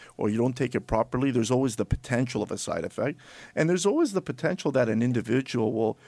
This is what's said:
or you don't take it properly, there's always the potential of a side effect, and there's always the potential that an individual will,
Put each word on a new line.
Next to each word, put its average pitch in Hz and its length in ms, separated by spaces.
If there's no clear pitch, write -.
or 107 140
you 110 80
don't 123 180
take 123 180
it 104 80
properly, 123 480
there's 120 200
always 127 260
the 107 80
potential 120 580
of - 80
a 101 80
side 85 260
effect, 135 340
and 156 140
there's 180 180
always 262 260
the 185 100
potential 156 500
that 123 160
an 110 140
individual 120 680
will, 113 360